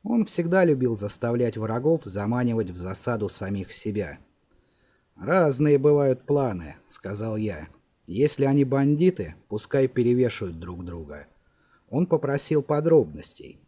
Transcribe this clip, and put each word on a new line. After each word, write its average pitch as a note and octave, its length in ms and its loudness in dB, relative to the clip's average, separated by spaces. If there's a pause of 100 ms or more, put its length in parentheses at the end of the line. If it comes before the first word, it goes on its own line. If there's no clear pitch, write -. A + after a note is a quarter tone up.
Он A3+ 140 2
всегда F3 400 2
любил B2+ 320 2
заставлять A#2 640 -2
врагов B2+ 480 0
заманивать A2 640 -2
в F2 80 -12
засаду F#2+ 500 -4
самих G2 460 -6
себя. G2+ 460 -6 (960)
"Разные D3+ 600 4
бывают C#3 480 4
планы", — A2 500 -2 (120)
сказал G#2+ 480 -8
я. F#2+ 320 -6 (380)
"Если C#3 400 0
они C#3 180 4
бандиты, C#3 720 2 (140)
пускай C3 400 0
перевешивают A#2+ 720 0
друг F2 260 -10
друга". D#2 420 -12 (600)
Он E3+ 160 0
попросил D3 580 0
подробностей. D3+ 1040 0